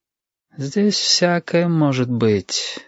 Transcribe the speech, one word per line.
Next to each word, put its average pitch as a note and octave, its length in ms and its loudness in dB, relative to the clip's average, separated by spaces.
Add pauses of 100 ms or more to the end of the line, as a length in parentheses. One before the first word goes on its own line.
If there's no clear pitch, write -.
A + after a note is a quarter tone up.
(560)
"Здесь F#3+ 400 -2
всякое F3 720 0
может C#3 420 2
быть", A2 760 -2